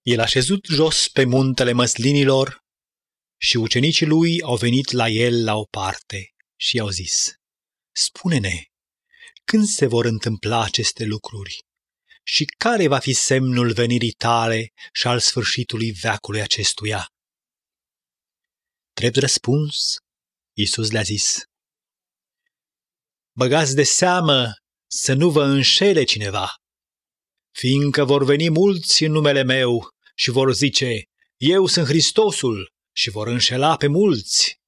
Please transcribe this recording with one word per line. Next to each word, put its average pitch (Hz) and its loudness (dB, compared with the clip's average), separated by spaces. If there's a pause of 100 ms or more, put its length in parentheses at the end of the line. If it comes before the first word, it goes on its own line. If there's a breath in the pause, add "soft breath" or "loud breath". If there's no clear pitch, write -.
El 120 0
a 113 2
șezut 139 0
jos 156 0
pe 135 2
muntele 127 2
Măslinilor 135 2 (840)
și - 0
ucenicii 127 0
lui 165 2
au 123 -2
venit 120 0
la 117 0
el 117 2
la 110 -2
o 107 -4
parte 95 -10 (220)
și - -4
i-au 107 -2
zis: 90 -4 (580)
"Spune-ne, 98 -4 (800 loud breath)
când 214 2
se - 0
vor 117 0
întâmpla 113 -2
aceste 110 -4
lucruri? 104 -10 (640 soft breath)
Și - -2
care 214 0
va 135 2
fi 135 -2
semnul 123 0
venirii 120 0
tale 113 -2 (200 loud breath)
și - -4
al 120 0
sfârșitului 113 -4
veacului 104 -6
acestuia?" 104 -4 (1800)
Drept 117 -2
răspuns, 135 -2 (560)
Iisus 107 -4
le-a 110 -4
zis: 101 -4 (1900)
"Băgați 131 2
de 147 4
seamă 151 2 (340)
să - -4
nu 156 4
vă 147 4
înșele 139 4
cineva, 101 -4 (960)
fiindcă 139 0
vor 139 2
veni 143 2
mulți 170 2
în 156 0
numele 147 2
meu 127 0 (260 soft breath)
și - -4
vor 131 2
zice: 117 -2 (340)
'Eu 180 2
sunt 160 0
Hristosul,' 143 0 (200)
și - -4
vor 107 -8
înșela 127 0
pe 147 -2
mulți. 156 0